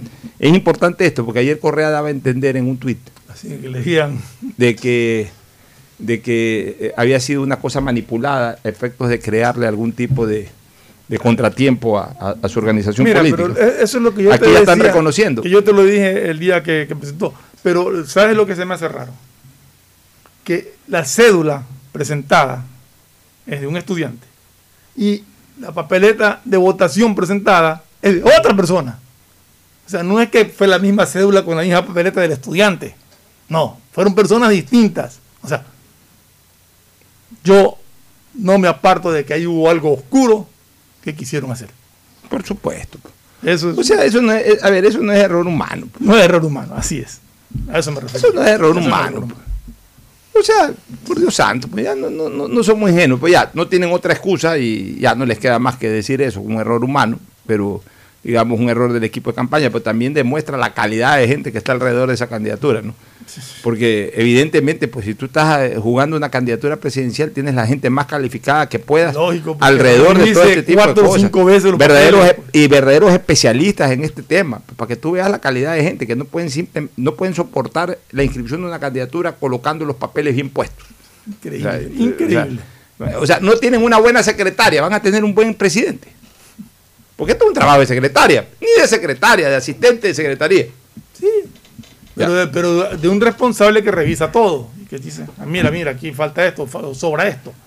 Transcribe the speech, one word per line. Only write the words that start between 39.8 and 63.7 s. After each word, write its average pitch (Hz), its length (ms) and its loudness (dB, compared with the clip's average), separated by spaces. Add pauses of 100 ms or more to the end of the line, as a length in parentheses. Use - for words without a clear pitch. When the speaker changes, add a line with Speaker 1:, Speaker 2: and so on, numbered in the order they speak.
Speaker 2:
oscuro 220 540 2 (560)
que 151 120 -8
quisieron 139 360 -8
hacer. 113 180 -12 (600)
Speaker 1:
Por 240 160 -6
supuesto. - 540 -10 (440)
Speaker 2:
Eso 170 280 -2
es - 60 -6
Speaker 1:
O - 60 0
sea, 392 200 2
eso 247 180 2
no 226 120 2
es, 214 300 2
a 196 60 2
ver, 190 160 2
eso 208 140 2
no 208 120 -2
es 202 80 4
error 175 280 2
humano. 139 400 -6 (120)
Speaker 2:
No 214 180 4
es 208 60 6
error 175 200 4
humano, 139 320 -6
así 139 240 -6
es. - 200 -16 (520)
A 160 80 -2
eso 151 120 -4
me 143 100 -8
refiero. - 260 -2
Speaker 1:
Eso 392 80 4
no 269 80 -2
es 220 60 2
error 175 220 4
Speaker 2:
Eso 170 40 0
no 180 60 0
es 156 60 -2
Speaker 1:
humano. 92 200 0
Speaker 2:
error - 160 -10
humano. - 180 -14 (880)
Speaker 1:
O 415 120 4
sea, 403 280 2 (360)
por 349 120 -4
Dios 349 160 0
santo, 120 320 -2
pues - 160 -6
ya - 120 -4
no, - 140 -6
no, - 200 -6
no, - 180 -8
no 233 160 0
somos 214 280 2
ingenuos, 151 280 2
pues 170 140 4
ya 131 200 4
no 165 140 -4
tienen 180 240 0
otra 175 220 0
excusa 165 440 -2
y 110 420 -4
ya 120 160 2
no 131 100 -4
les 113 140 -2
queda 120 200 0
más 127 180 -2
que 117 120 -4
decir 110 320 -2
eso, 110 180 -2
un 104 200 -8
error 117 240 -2
humano, 127 360 0 (260)
pero 101 380 -4 (380)
digamos 117 380 0
un 120 100 0
error 120 240 0
del 113 120 -2
equipo 110 260 -6
de - 40 -10
campaña, 131 340 -2
pero 113 120 -4
también 117 320 -2
demuestra 143 440 -2
la 120 160 -4
calidad 117 440 0
de 123 100 2
gente 139 240 -4
que 110 60 -10
está 107 140 -4
alrededor 127 380 0
de 123 60 -2
esa 120 120 -6
candidatura, 107 540 -4
¿no? 107 120 -12 (320)
Speaker 2:
Sí, - 160 -20
sí. - 120 -20 (100)
Speaker 1:
Porque 113 520 -2